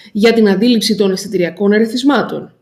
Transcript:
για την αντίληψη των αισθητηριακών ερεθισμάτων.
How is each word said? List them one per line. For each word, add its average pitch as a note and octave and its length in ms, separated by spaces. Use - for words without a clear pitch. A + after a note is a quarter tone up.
για A3+ 220
την A3 160
αντίληψη G#3+ 460
των G3 160
αισθητηριακών F#3 600
ερεθισμάτων. A3 920